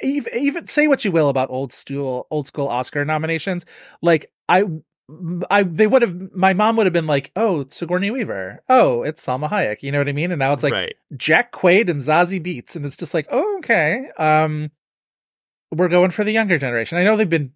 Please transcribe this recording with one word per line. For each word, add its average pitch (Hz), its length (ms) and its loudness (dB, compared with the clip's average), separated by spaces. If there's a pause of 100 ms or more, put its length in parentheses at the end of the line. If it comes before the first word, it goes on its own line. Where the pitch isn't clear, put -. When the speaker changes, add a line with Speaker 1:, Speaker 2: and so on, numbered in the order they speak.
Speaker 1:
ev-, 269 320 -2
even 277 300 -2
say 302 220 2
what 294 160 2
you 202 80 0
will 156 180 4
about 131 200 0
old 131 240 -6
stool, 135 560 -6
old 151 160 -4
school 143 220 -4
Oscar 127 380 -2
nominations. 160 600 -4 (380)
Like, 170 280 2 (160)
I, 185 180 4 (840)
I, 202 140 4
they 180 240 2
would 240 140 4
have, 185 340 -6
my 190 180 4
mom 214 220 2
would 220 100 4
have 180 60 2
been 160 160 0
like, 143 260 0
"Oh, 190 280 0
it's - 160 -12
Sigourney 180 340 -2
Weaver. 107 560 -6
Oh, 147 360 4
it's 151 220 -8
Salma 143 240 -2
Hayek." 147 320 -2
You 135 120 -6
know 147 60 2
what 139 100 0
I 139 40 -2
mean? 160 200 -2
And 151 60 -4
now 139 120 2
it's 139 120 -2
like 139 100 2
Speaker 2:
Right. 92 220 -4 (200)
Speaker 1:
Jack 156 380 0
Quaid 185 360 4
and 147 120 -2
Zazie 170 440 0
Beetz. 156 300 -10
And 147 100 -8
it's 139 120 -8
just - 160 -10
like, 160 180 -2
"Oh, 392 280 -2
okay. 214 580 -2
Um, 156 540 0 (1040)
we're 175 140 2
going 175 240 4
for 208 140 -2
the 214 80 -2
younger 208 240 2
generation." 123 400 -2
I 180 80 2
know 208 100 4
they've 208 140 0
been 151 260 -2